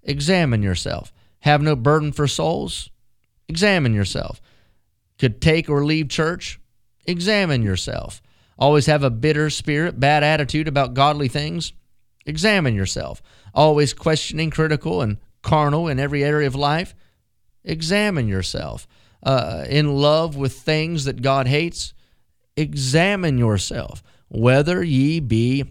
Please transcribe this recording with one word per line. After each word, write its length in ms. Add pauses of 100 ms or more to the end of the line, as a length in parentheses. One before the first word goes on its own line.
Examine 580
yourself. 500 (280)
Have 220
no 120
burden 380
for 160
souls? 600 (580)
Examine 440
yourself. 480 (760)
Could 220
take 280
or 160
leave 240
church? 520 (460)
Examine 560
yourself. 600 (340)
Always 300
have 160
a 80
bitter 400
spirit, 480
bad 240
attitude 460
about 260
godly 320
things? 460 (520)
Examine 500
yourself. 460 (320)
Always 400
questioning, 580
critical, 520
and 140 (260)
carnal 460
in 100
every 240
area 240
of 80
life? 400 (680)
Examine 640
yourself. 580 (380)
Uh, 440
in 280
love 400
with 160
things 520
that 160
God 280
hates? 460 (640)
Examine 840
yourself, 680 (240)
whether 560
ye 340
be 520